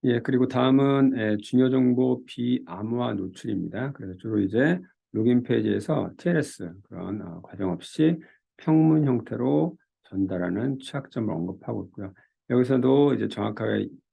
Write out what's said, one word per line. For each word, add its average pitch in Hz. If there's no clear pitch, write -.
예, 120
그리고 127
다음은, 135
예, 107
중요 127
정보 127
비암호화 120
노출입니다. 95
그래서 92
주로 110
이제 120
로그인 120
페이지에서 110
티엘에스 147
그런, 95
어, 85
과정 92
없이 156
평문 156
형태로 135
전달하는 95
취약점을 127
언급하고 90
있고요. 98
여기서도 131
이제 110
정확하게 107